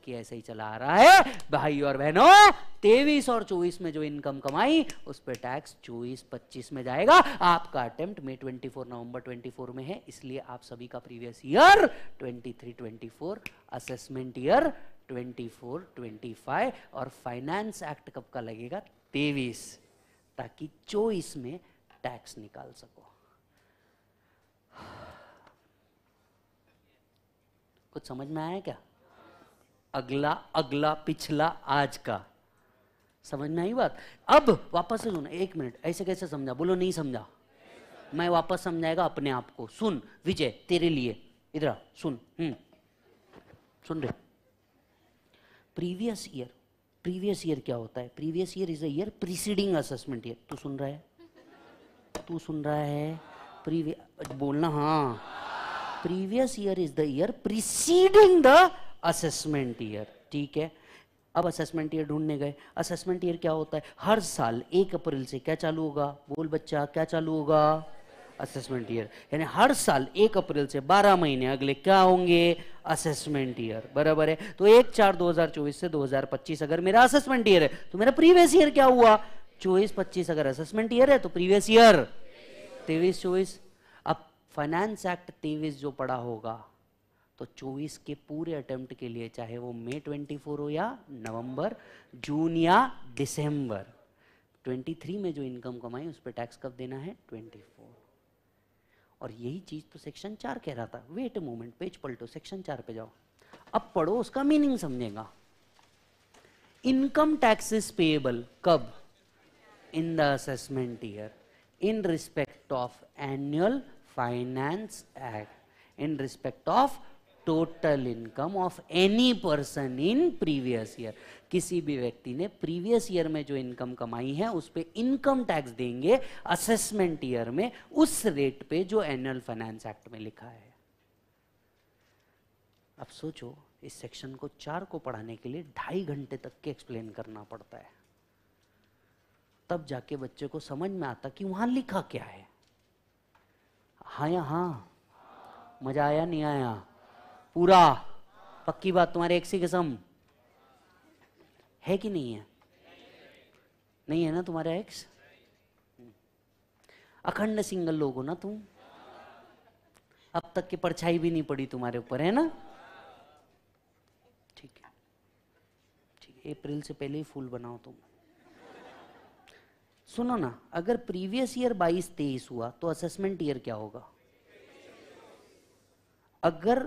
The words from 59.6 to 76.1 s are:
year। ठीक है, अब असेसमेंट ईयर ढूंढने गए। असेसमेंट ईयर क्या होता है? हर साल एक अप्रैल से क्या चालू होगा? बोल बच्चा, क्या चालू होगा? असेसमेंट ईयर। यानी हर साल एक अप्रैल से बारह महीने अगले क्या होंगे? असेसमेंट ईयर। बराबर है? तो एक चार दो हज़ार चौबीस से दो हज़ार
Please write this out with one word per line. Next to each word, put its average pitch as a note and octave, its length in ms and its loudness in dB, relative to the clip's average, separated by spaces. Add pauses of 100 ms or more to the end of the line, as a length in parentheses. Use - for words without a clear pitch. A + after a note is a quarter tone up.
year। G#2+ 240 -8 (260)
ठीक C#3+ 260 -6
है, D#3+ 140 -4 (640)
अब F3 120 2
असेसमेंट D#3 460 -4
ईयर D#3 140 -2
ढूंढने D3+ 300 -2
गए। C#3+ 160 -4 (240)
असेसमेंट F3+ 460 -4
ईयर E3+ 140 -2
क्या E3+ 140 -2
होता D#3 260 -4
है? D3 60 -6 (160)
हर G#3+ 200 2
साल B2 440 -2 (100)
एक F#3 220 2
अप्रैल C#3+ 300 -4
से B2+ 140 -10
क्या D#3+ 160 -4
चालू D#3+ 260 -4
होगा? D3 260 -4 (220)
बोल D#3 180 -6
बच्चा, D3+ 380 -2
क्या D#3+ 200 -4
चालू D#3+ 260 -4
होगा? D#3 600 2 (480)
असेसमेंट B2 520 -8
ईयर। A2 180 -4 (240)
यानी D#3 100 -2
हर G#3+ 300 4
साल C3+ 420 0
एक G#3 220 4
अप्रैल D3 300 -2
से C#3+ 120 -4
बारह F3+ 360 6
महीने C#3+ 300 2
अगले C#3 280 0
क्या F#3+ 260 4
होंगे? F3 640 6 (220)
असेसमेंट C#3+ 760 -2
ईयर। A2+ 360 -8
बराबर D#3 340 4
है? D#3+ 240 -4
तो F#3+ 140 4
एक A#3+ 220 12
चार G3 260 4
दो F3 140 2
हज़ार E3 200 2
चौबीस D3 280 -4
से F3+ 120 -4
दो D3+ 140 -2
हज़ार C3+ 220 0